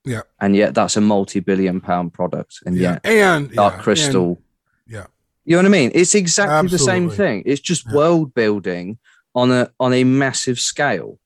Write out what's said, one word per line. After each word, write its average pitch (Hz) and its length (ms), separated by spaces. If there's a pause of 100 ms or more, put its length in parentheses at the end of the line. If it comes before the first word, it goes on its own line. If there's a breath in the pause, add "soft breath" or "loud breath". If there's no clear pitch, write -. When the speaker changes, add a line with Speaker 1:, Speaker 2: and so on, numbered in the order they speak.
Speaker 1:
Yeah. 117 180 (180)
Speaker 2:
And 98 160
yet 104 180
that's 101 220
a 110 60
multi-billion 95 800
pound 87 340
product. - 500
And 180 120
Speaker 1:
Yeah. 180 160
Speaker 2:
yet 170 120
Speaker 1:
And, 185 480
Speaker 2:
Dark 101 240
Speaker 1:
yeah, - 60
Speaker 2:
Crystal. 110 460
Speaker 1:
and, 87 80 (500)
yeah. 107 200 (380)
Speaker 2:
You 156 120
know - 20
what 185 80
I - 20 (120)
mean? 120 140
It's 175 200
exactly 196 560
the 180 80
same 180 280
Speaker 1:
Absolutely. 165 100
Speaker 2:
thing. 151 280
It's 143 160
just - 260
Speaker 1:
Yeah. 113 80
Speaker 2:
world 156 400
building 98 640 (360 soft breath)
on 123 160
a, 123 280
on 127 140
a 127 120
massive 131 560
scale. 101 640